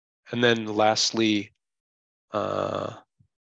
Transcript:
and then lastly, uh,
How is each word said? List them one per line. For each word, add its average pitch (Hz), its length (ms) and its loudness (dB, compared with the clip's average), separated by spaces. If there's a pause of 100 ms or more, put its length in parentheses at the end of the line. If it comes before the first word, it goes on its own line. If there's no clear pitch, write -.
(320)
and 120 120 0
then 113 220 2
lastly, 107 880 0 (800)
uh, 98 600 -4 (540)